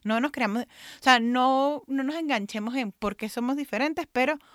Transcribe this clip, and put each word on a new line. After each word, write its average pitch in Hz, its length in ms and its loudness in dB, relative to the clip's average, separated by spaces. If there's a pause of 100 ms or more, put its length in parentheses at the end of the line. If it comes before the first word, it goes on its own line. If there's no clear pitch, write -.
No 220 180 0
nos 285 120 0
criamos, 233 320 -2
o - 380 -20
sea, 247 180 6
no, 262 640 2
no 269 160 -2
nos 285 140 -2
enganchemos 233 600 -4
en 226 160 -2
por 202 240 -4
qué 214 120 -6
somos 247 280 -4
diferentes, 294 540 -4
pero 269 280 0 (160)